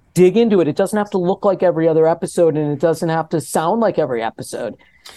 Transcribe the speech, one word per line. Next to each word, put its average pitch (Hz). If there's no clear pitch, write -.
dig 185
into 220
it. 160
It 147
doesn't 196
have 208
to 196
look 180
like 190
every 165
other 160
episode, 165
and 151
it 143
doesn't 165
have 160
to 160
sound 170
like 202
every 131
episode. 113